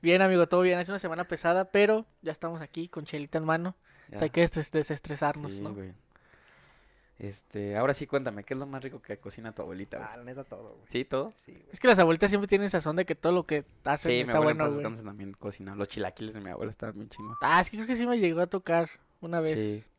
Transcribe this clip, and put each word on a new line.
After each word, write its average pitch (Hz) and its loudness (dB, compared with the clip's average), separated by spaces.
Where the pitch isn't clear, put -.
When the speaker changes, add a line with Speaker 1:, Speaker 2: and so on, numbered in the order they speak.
Speaker 1:
Bien, 175 6
amigo, 185 6
todo 180 4
bien. 180 4
Ha 175 -4
sido 185 -6
una 196 -6
semana 170 -4
pesada, 175 2
pero 214 4
ya 160 -4
estamos 165 -8
aquí 165 -10
con 156 -10
chelita 147 -6
en 160 -2
mano. 165 0
O - -20
sea, 104 -10
Speaker 2:
Ya. 127 2
Speaker 1:
hay 151 0
que 170 4
destres-, 160 -2
desestresarnos, 147 -2
Speaker 2:
Sí, 98 -10
Speaker 1:
¿no? 107 -8
Speaker 2:
güey. 95 -12
Este, 101 -6
ahora 135 2
sí, 139 -8
cuéntame, 123 -4
¿qué 135 -6
es 135 -6
lo 139 -8
más 135 -12
rico 131 -14
que - -12
cocina 113 -14
tu 107 -10
abuelita, 92 -10
güey? 110 -12
Speaker 3:
Ah, 117 -16
la 120 -18
neta, 127 -14
todo, 107 -16
güey. - -20
Speaker 2:
¿Sí, 127 -4
todo? 139 -4
Speaker 3:
Sí, - -20
güey. - -20
Speaker 1:
Es - -18
que - 2
las 220 8
abuelitas 165 6
siempre 202 2
tienen 202 2
sazón 160 -2
de 185 0
que 160 -2
todo 160 0
lo 180 2
que 147 -2
hacen 139 0
Speaker 2:
Sí, 123 4
mi 123 4
Speaker 1:
está 120 2
Speaker 2:
abuela 151 6
en 156 2
Speaker 1:
bueno, 156 2
Speaker 2:
paz 147 0
Speaker 1:
güey. 143 -4
Speaker 2:
descanse 113 -8
también 101 -12
cocina. 98 -10
Los 101 -2
chilaquiles 107 -6
de 107 -10
mi 95 -10
abuela 110 -6
estaban 110 -10
bien 107 -12
chingón. - -12
Speaker 1:
Ah, 160 6
es 185 -2
que 214 -12
creo 220 -8
que 254 -2
sí 233 -2
me 240 2
llegó 170 2
a 180 2
tocar 170 0
una 170 -4
vez. 156 0
Speaker 2:
Sí. 107 -2